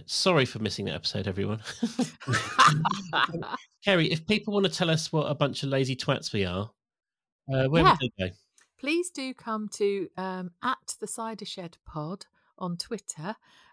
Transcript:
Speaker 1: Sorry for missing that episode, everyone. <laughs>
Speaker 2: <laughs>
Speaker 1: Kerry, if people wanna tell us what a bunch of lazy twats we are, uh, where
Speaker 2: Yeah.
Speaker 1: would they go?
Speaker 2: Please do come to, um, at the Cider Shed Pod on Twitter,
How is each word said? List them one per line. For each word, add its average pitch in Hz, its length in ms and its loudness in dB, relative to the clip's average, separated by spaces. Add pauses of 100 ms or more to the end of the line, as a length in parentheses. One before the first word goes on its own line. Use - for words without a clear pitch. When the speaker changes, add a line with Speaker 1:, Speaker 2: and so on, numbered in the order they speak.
Speaker 1:
Sorry 165 400 4
for - 140 -4
missing 104 260 -2
that 95 80 -2
episode, - 340 -4
everyone. 101 340 -2 (680)
<laughs> - 0 -
Speaker 2:
<laughs> 165 1600 0
Speaker 1:
Kerry, 185 280 4
if 160 160 -2
people 208 260 0
wanna 196 160 4
tell 170 200 0
us 160 220 0
what 151 200 0
a - 20 0
bunch 139 300 0
of 139 60 -2
lazy 135 260 2
twats - 380 -2
we 101 120 2
are, 92 240 -2 (800)
uh, 135 160 4
where 160 160 6
Speaker 2:
Yeah. - 80 10
Speaker 1:
would 131 260 2
they 92 100 0
go? 92 60 -6 (440)
Speaker 2:
Please 330 320 0
do 262 240 -6
come 220 360 -6
to, 202 480 0
um, 185 340 -6 (100)
at - 380 -6
the 208 80 -8
Cider 220 380 -8
Shed 170 400 -10
Pod 160 400 -8 (320)
on 175 180 -4
Twitter, 185 600 -8 (360)